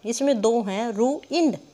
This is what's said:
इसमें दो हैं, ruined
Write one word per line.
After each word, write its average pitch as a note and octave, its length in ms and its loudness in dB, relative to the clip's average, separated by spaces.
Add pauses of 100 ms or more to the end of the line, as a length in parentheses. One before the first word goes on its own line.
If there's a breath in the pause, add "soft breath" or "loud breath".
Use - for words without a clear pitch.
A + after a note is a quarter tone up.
इसमें A#3 360 0
दो A#3 200 2
हैं, G#3 300 -4
ruined C4 640 0 (160)